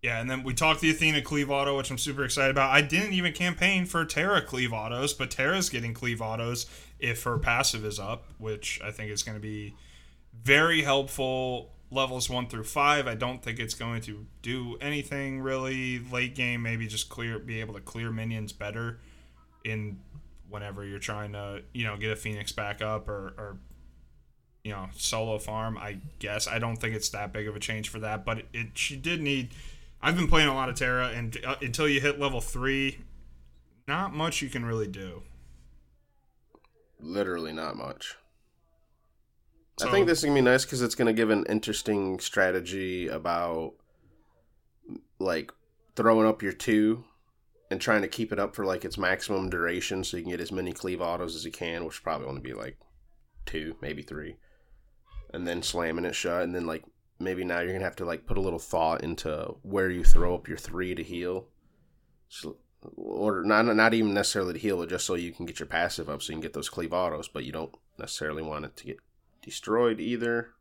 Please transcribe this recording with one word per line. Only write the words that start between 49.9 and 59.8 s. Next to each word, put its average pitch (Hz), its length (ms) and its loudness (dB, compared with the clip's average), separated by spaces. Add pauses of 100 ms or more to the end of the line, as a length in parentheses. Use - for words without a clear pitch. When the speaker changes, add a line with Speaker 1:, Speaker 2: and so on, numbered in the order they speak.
Speaker 2:
so - 120 -6
you 85 60 -4
can 90 80 -6
get 87 100 -4
as 85 120 -6
many 92 200 -4
cleave 90 280 -6
autos 85 340 -2
as 78 100 -8
you 85 60 -8
can, 85 340 -6
which - 200 -10
probably 73 240 -4
only 67 120 -8
be, 64 120 -10
like, 57 260 -10 (680)
two, 80 340 -6
maybe 73 220 -8
three, 76 340 -12 (960)
and 87 120 -8
then 87 160 -2
slamming 85 440 -2
it 90 100 -2
shut, 87 300 0
and 87 100 -4
then, 85 120 -2
like, 80 180 -6 (340)
maybe 92 240 -2
now 87 160 0
you're 87 140 -2
gonna 92 120 -4
have 90 120 -4
to, 92 80 -6
like, 85 220 -4
put - 120 4
a - 20 4
little 90 200 0
thought 82 420 0
into 80 600 -6
where 95 280 0